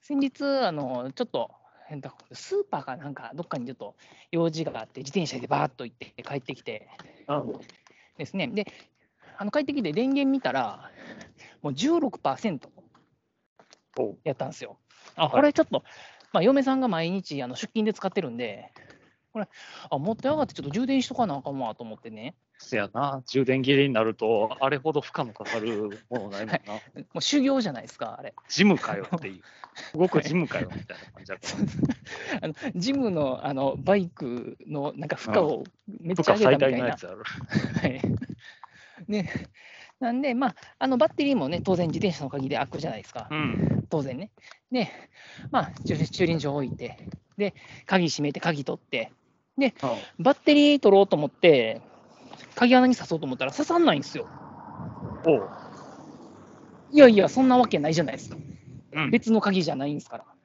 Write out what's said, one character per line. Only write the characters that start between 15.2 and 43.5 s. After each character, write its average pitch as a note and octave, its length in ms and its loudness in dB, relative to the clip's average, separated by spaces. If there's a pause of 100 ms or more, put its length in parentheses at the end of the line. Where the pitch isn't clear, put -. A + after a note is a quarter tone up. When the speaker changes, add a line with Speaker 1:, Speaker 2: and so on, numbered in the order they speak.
Speaker 2:
は C#3+ 60 2
い。 - 20 -6
Speaker 1:
こ B3 100 4
れ D4 120 6
ち - 80 2
ょ - 20 6
っ - 40 0
と、 - 180 -2 (480)
ま F#3+ 80 4
あ、 - 20 2
嫁 C4+ 180 6
さ C4+ 140 0
ん C4 60 0
が B3+ 80 0
毎 E3 220 -2
日、 F3+ 320 -6
あ B2 40 -8
の、 B2 80 -10
出 - 120 -10
勤 G#3+ 180 -2
で G#3+ 80 0
使 - 120 -8
っ F#3 60 0
て G3 100 -2
る C#3+ 80 -4
ん A#2 60 -10
で、 A2+ 380 -10 (580)
こ A3 80 -8
れ、 G#3 80 -6 (420)
あ、 D3+ 80 -2
持 E3+ 160 -2
っ - 40 -4
て - 100 -4
上 D4 80 2
が D4+ 80 0
っ A3+ 40 -2
て - 60 -14
ち - 80 -16
ょ - 20 -8
っ - 20 -8
と C#3+ 60 -6
充 A3 140 -2
電 C4 160 2
し - 60 -2
と B3+ 80 -8
か A#3 120 0
な D3 80 -4
あ C3+ 60 -8
か D3 100 -8
ん C#3 80 -6
わ A2+ 160 -6
と - 100 -16
思 A2 100 -12
っ - 40 -20
て A#2 100 -18
ね。 A2 260 -14 (220)
Speaker 2:
せ - 200 -6
や G2+ 160 -2
な。 C3+ 340 -4
充 C3+ 160 2
電 C3 180 2
切 C3+ 140 4
れ C#3 100 6
に C#3 80 0
な A2+ 80 4
る A2 140 0
と、 A2 460 2
あ C3+ 80 2
れ C#3+ 80 -2
ほ D3 160 -4
ど C#3+ 80 0
負 - 120 -14
荷 D3+ 120 -4
の A2 80 -14
か A2+ 100 -14
か A2+ 160 -6
る G#2+ 500 -4
も B2 100 -4
の G2+ 100 -10
な G2 120 -8
い A2 40 -6
も D3 80 -6
ん E3+ 120 -2
な。 - 80 -10
Speaker 1:
は A2 60 -10
い。 - 200 -20
も - 40 -16 (120)
う E3+ 60 -6
修 C#4+ 200 2
行 C4+ 180 2
じ G#3+ 80 -2
ゃ D3 60 -6
な A#2 60 -10
い - 20 -14
で A2+ 80 -16
す - 80 -20
か、 A2+ 200 -10
あ C3+ 60 -16
れ。 G#2 100 -12 (140)
Speaker 2:
ジ - 160 2
ム F#3+ 140 8
か G#2+ 180 -4
よ G2 180 -8
っ E3+ 60 -4
て A#2 80 -10
い F#2 140 -14
う。 - 0 - (260)
Speaker 1:
<laughs> - 320 -18
Speaker 2:
動 F#3 80 4
く D#3 140 2
ジ E3+ 140 -4
ム E3+ 120 0
か - 140 -6
よ - 120 -8
み - 120 -10
た - 100 -16
い - 20 -20
な - 140 -20
感 - 140 -20
じ G2 60 -14
だ F#2+ 40 -10
っ - 40 -20
た。 - 180 -10
Speaker 1:
は - 60 0
い。 - 40 0 (720)
<laughs> - 40 -
あ D#3 40 -4
の、 D#3+ 60 -6 (260)
ジ A#3 140 -2
ム C4 180 0
の、 D3 340 -2
あ C#3+ 80 -4
の、 C3+ 240 -2
バ F#3 200 2
イ F#3 100 0
ク B2 580 -8
の、 D3 300 -6
な C#3 120 -10
ん - 20 -10
か、 C#3 80 -4
負 - 140 -8
荷 A#2 80 4
を D#3 260 0 (200)
め E3+ 280 -8
っ - 20 -2
ち F3 140 0
ゃ G3 60 10
上 G#3 40 0
げ A3 60 6
た - 60 8
み - 80 6
た C3+ 100 4
い B2 100 0
な。 B2 60 0
Speaker 2:
う - 20 0
ん。 - 0 -
負 - 0 -
荷 - 0 -
最 - 0 -
大 - 0 -
の - 0 -
や - 80 -2
つ - 80 -16
や F2 80 -12
ろ。 G#2 120 -16 (580)
Speaker 1:
は C#3+ 60 0
い。 C3 140 -4 (1080)
ね。 - 400 -4 (500)
な A#3+ 140 -2
ん B3+ 80 -2
で、 C#4 120 -2
ま B3+ 140 0
あ、 - 80 -4 (240)
あ C4+ 80 0
の、 C4 100 2
バ D#4 120 6
ッ - 40 -12
テ D4 120 0
リ C#4 80 4
ー - 20 4
も C#3+ 140 0
ね、 C4 120 -2
当 F#3+ 140 2
然 E3+ 120 2
自 D#3+ 120 -2
転 F3 140 0
車 D3 100 -8
の C3 60 -6
鍵 C3+ 180 -6
で C#3+ 80 -2
開 C#3+ 120 -2
く - 120 -12
じ - 80 -6
ゃ - 20 -4
な A2+ 80 -8
い - 40 -14
で - 80 -20
す - 40 -20
か。 A2+ 160 -12
Speaker 2:
う D3+ 60 -6
ん。 - 540 -2